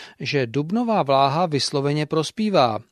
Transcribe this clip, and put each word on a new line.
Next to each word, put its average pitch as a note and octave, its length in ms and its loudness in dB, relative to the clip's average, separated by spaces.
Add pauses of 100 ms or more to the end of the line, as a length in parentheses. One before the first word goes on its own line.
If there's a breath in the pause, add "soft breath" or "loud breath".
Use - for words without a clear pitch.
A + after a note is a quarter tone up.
(200 loud breath)
že C3 260 -2
dubnová F3 560 -2
vláha C#3 440 2
vysloveně D3 600 -2
prospívá. D#3 720 0 (140)